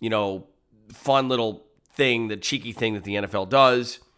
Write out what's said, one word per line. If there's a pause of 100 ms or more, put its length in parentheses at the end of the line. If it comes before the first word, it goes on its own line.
you
know, (440)
fun
little (260)
thing,
the
cheeky
thing
that
the
N
F
L
does, (180)